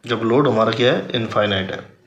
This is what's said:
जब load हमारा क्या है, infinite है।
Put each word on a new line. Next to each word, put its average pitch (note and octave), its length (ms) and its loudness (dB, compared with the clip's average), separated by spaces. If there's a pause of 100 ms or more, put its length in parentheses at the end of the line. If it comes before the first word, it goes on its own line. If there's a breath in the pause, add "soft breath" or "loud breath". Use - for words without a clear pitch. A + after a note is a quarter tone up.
जब A2+ 180 -4
load B2+ 240 2
हमारा A2 260 2
क्या A#2+ 200 2
है, F#3+ 180 -4
infinite G#2 600 -2
है। - 180 -12 (180)